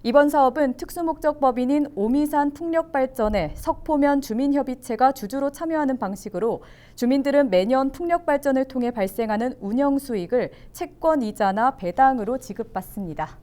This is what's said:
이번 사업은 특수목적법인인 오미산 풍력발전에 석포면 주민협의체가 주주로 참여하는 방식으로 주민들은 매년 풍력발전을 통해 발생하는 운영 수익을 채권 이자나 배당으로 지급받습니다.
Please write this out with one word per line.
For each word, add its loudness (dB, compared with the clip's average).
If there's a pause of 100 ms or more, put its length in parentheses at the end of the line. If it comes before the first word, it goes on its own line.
이번 6
사업은 2
특수목적법인인 -2
오미산 0
풍력발전에 -2
석포면 0
주민협의체가 0
주주로 -4
참여하는 -2
방식으로 -4 (320)
주민들은 2
매년 2
풍력발전을 0
통해 -2
발생하는 -2
운영 0
수익을 -2 (220)
채권 -2
이자나 0
배당으로 2
지급받습니다. -8